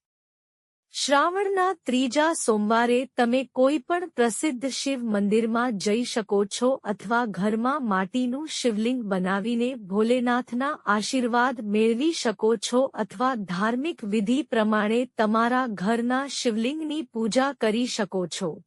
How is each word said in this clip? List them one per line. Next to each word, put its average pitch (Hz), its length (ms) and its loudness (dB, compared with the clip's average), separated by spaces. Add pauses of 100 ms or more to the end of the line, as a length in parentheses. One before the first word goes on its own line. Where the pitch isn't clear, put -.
(920)
શ્રાવણના 370 800 2
ત્રીજા 277 600 0
સોમવારે 240 760 2
તમે 247 380 0
કોઈ 262 340 2
પણ 349 300 -2
પ્રસિદ્ધ 247 600 0
શિવ 254 360 -4
મંદિરમાં 220 760 0
જઈ 214 260 0
શકો 208 400 0
છો 247 400 -2
અથવા 214 420 -2
ઘરમાં 220 600 -2
માટીનું 247 600 -2
શિવલિંગ 233 540 -2
બનાવીને 202 720 -2
ભોલેનાથના 240 1120 0
આશીર્વાદ 240 760 0
મેળવી 226 520 2
શકો 226 440 0
છો 254 380 0
અથવા 240 400 -2
ધાર્મિક 233 680 -4
વિધિ 220 380 0
પ્રમાણે 214 640 0
તમારા 233 600 2
ઘરના 233 600 0
શિવલિંગની 285 760 -2
પૂજા 240 500 0
કરી 233 340 0
શકો 190 400 -4
છો. 160 400 -8